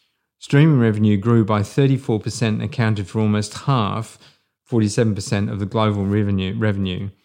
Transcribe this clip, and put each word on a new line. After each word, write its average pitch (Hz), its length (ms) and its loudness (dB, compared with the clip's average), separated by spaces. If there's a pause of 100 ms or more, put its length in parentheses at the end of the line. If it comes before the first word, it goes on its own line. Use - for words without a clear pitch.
(380)
Streaming 147 420 4
revenue 107 380 4
grew 113 260 4
by 104 200 0
thirty-four 131 560 0
percent 110 420 -4
and - 20 -4
accounted 107 440 -2
for 110 140 -4
almost 104 400 -2
half, 110 580 -4 (460)
forty-seven 110 500 0
percent, 101 340 -4
of 113 80 -6
the 101 80 -4
global 104 400 0
revenue, 101 500 -2
revenue, 98 540 -4 (160)